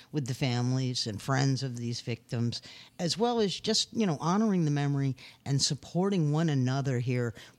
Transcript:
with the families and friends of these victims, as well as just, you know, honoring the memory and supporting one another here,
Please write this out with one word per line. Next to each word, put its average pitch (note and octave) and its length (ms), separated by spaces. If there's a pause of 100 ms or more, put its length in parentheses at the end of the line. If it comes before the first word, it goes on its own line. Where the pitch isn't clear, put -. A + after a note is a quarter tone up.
(100)
with C#3+ 160
the B2+ 80
families B2+ 720
and G2+ 160
friends C3+ 400
of B2+ 140
these A#2+ 240
victims, A#2 600 (380)
as E3+ 180
well A#3 220
as G3+ 220
just, - 320
you A3+ 120
know, D#3+ 160
honoring F#3 440
the D3 80
memory C#3+ 420 (320)
and C#3 160
supporting E3+ 720
one D#3+ 160
another C3 500
here, A#2+ 360 (240)